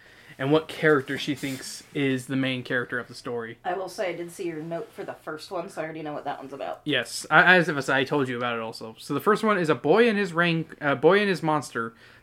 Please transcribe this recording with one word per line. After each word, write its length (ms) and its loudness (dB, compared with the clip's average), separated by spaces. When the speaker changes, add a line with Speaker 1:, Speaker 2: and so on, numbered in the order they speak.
Speaker 1:
and 140 0
what 160 4
character 500 2
she 160 -4
thinks 480 -10
is 340 -2
the 80 -4
main 260 -2
character 380 -4
of 80 -10
the 80 -18
story. 480 -8
Speaker 2:
I 100 -4
will 160 -6
say 200 -6
I 60 -6
did 160 -10
see 160 -10
your 140 -8
note 300 -8
for 120 -14
the 100 -12
first 360 -14
one, 200 -8
so 120 -10
I 40 -6
already 180 -10
know 100 -8
what 120 -10
that 140 -8
one's 140 -14
about. 300 -8
Speaker 1:
Yes, 480 -2
I, 240 8
as 140 4
if 200 -2
I 140 4
told 240 0
you 100 -4
about 180 -2
it 60 -4
also. 380 -10
So 140 -8
the 80 -2
first 220 2
one 140 4
is 120 2
a 60 4
boy 340 6
and 80 2
his 160 -2
rank, 480 0
uh, 140 0
boy 260 6
and 80 2
his 120 0
monster, 520 -2